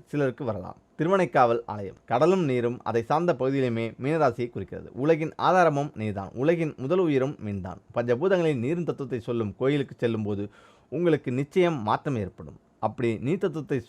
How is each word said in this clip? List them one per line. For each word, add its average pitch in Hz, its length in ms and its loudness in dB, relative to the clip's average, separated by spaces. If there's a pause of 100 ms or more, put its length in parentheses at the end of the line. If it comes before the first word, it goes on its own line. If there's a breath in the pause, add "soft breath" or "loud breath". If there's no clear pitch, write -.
(100)
சிலருக்கு 143 340 -2
வரலாம். 92 340 -6 (200)
திருவனைக்காவல் 151 640 4 (120)
ஆலயம். 101 240 -8 (140)
கடலும் 165 380 4
நீரும் 120 280 0 (120)
அதை 113 200 2
சார்ந்த 165 300 2
பகுதியிலுமே 127 460 0 (180)
மீனராசியை 135 460 2
குறிக்கிறது. 90 400 -10 (140)
உலகின் 156 300 2 (140)
ஆதாரமும் 156 440 4 (100)
நீர்தான். 101 300 -4 (120)
உலகின் 165 300 2 (100)
முதல் 175 220 0
உயிரும் 139 300 2 (100)
மீன்தான். 95 360 -8 (160)
பஞ்சபூதங்களின் 143 680 2
நீரின் 165 240 -2
தத்துவத்தை 131 400 -4
சொல்லும் 113 320 -2
கோயிலுக்கு 139 360 0
செல்லும் 113 300 -2
போது 101 180 -2 (480 soft breath)
உங்களுக்கு 156 460 0
நிச்சயம் 170 400 2 (100)
மாற்றம் 131 360 -2
ஏற்படும். 80 340 -14 (300)
அப்படி 117 240 0 (140)
நீர் 185 180 -2
தத்துவத்தை 151 340 -2 (100)